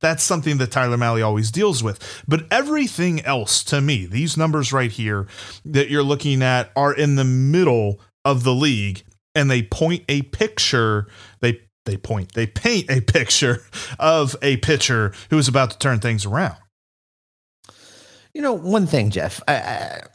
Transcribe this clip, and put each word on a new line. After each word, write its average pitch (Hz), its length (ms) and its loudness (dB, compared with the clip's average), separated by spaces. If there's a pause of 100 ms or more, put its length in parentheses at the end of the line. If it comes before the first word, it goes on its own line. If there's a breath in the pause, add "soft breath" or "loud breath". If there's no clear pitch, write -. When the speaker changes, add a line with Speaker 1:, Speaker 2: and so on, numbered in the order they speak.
Speaker 1:
That's 160 220 0
something 156 340 0
that 127 140 -2
Tyler 123 260 0
Mahle 117 260 0
always 107 280 0
deals 165 320 0
with. - 440 -6
But 160 240 0
everything 240 720 0
else, 123 440 -2
to 143 180 0
me, 127 240 0
these 143 320 -2
numbers 151 340 0
right 127 180 0
here 104 360 -4 (400 loud breath)
that 143 240 0
you're 143 120 2
looking 139 400 0
at 127 320 0
are 143 200 2
in 143 220 2
the 135 80 2
middle 131 760 2 (240 soft breath)
of 131 200 2
the 127 100 2
league, 110 480 0 (320)
and 143 160 2
they 123 120 2
point 165 460 -2
a 143 140 0
picture, 117 840 0 (360 loud breath)
they, 120 180 0 (240)
they 98 140 -4
point, 98 340 -6
they 113 140 -2
paint 214 440 -2
a 131 120 2
picture - 600 0 (360 loud breath)
of 151 420 2
a 135 160 2
pitcher 113 560 0 (160 loud breath)
who 156 80 2
is 135 120 2
about 127 240 2
to - 60 -16
turn 127 220 0
things 113 240 -2
around. 131 320 -2 (1800 loud breath)
Speaker 2:
You 302 80 -10
know, 269 140 0
one 185 320 0
thing, 123 240 2
Jeff, 90 360 -4
I, 143 100 2
I, 85 440 -6 (140)